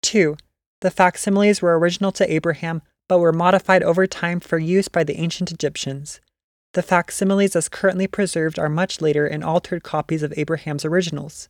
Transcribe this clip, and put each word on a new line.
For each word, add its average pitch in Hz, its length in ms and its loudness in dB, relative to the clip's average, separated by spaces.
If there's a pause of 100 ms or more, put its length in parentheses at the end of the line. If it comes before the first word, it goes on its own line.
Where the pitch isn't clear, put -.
Two, 156 380 0 (420)
the 185 100 0
facsimiles 196 680 4
were 170 180 4
original 175 340 0
to 185 200 0
Abraham, 165 480 -2 (300)
but 185 80 6
were 170 120 4
modified 180 520 4
over 175 240 2
time 175 340 -4
for - 180 -2
use 175 300 0
by 165 160 0
the 147 160 -6
ancient 170 320 -4
Egyptians. 143 680 -8 (540)
The 180 100 -2
facsimiles 196 760 0
as 160 140 -2
currently 190 360 -2
preserved 165 520 -2
are 156 100 -2
much 165 320 -2
later 151 260 2
and 151 160 -6
altered 160 400 -2
copies 156 400 -4
of 147 140 -6
Abraham's 151 480 -6
originals. 156 640 -4